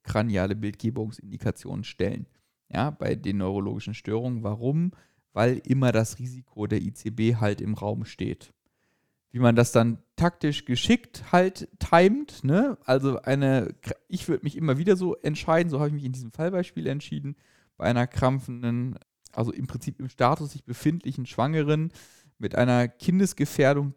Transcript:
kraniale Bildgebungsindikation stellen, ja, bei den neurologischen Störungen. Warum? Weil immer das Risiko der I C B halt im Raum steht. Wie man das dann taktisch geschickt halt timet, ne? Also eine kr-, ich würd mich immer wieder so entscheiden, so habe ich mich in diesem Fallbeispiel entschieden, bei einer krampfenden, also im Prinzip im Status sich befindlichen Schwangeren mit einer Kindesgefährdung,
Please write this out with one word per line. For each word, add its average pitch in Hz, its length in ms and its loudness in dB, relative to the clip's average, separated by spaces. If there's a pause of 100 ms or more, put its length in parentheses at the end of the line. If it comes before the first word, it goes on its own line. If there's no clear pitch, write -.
kraniale 107 520 0
Bildgebungsindikation 104 1300 -6
stellen, - 420 -4 (440)
ja, 131 200 -2
bei - 260 -4
den 98 220 -4
neurologischen 101 560 -4
Störungen. 117 480 -6
Warum? 127 500 -2 (400)
Weil 120 320 2
immer 131 280 4
das 110 260 0
Risiko 127 480 -8
der 107 160 0
I 101 100 -4
C - 180 -8
B 113 260 2
halt 104 240 0
im 107 140 -2
Raum 110 300 -4
steht. - 480 -8 (760)
Wie 123 80 -8
man 117 180 6
das 120 160 4
dann 117 260 4 (180)
taktisch 156 500 0
geschickt - 640 0
halt 185 360 4 (100)
timet, 202 640 4
ne? 202 400 2
Also 135 380 2
eine 135 580 2
kr-, - 160 -8 (120)
ich - 200 -8
würd 147 140 0
mich 143 140 -6
immer 147 200 0
wieder 180 180 4
so 180 220 -2
entscheiden, 165 540 0
so 135 80 0
habe 147 100 0
ich 147 60 -2
mich 143 100 -6
in 127 80 -4
diesem 127 200 -10
Fallbeispiel 175 540 -4
entschieden, 143 500 -6 (420)
bei - 80 -2
einer 120 200 2
krampfenden, 123 920 -2 (340)
also 117 180 -2
im - 160 -6
Prinzip - 340 -10
im 131 100 -8
Status 143 420 0
sich - 120 -16
befindlichen 139 600 -4
Schwangeren 151 680 0 (440)
mit - 200 -4
einer 123 320 4
Kindesgefährdung, 143 1080 2